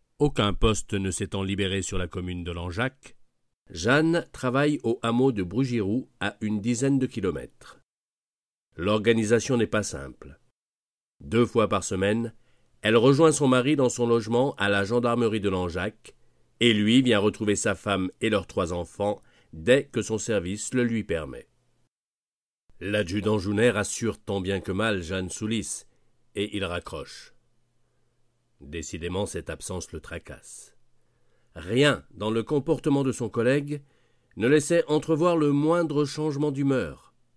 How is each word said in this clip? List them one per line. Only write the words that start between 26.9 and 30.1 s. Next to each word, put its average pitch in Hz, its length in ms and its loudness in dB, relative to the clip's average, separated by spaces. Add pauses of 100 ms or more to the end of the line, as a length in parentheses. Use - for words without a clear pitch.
Décidément, 85 640 -6
cette - 240 -8
absence 87 400 -8
le - 100 -10
tracasse. - 760 -16 (800)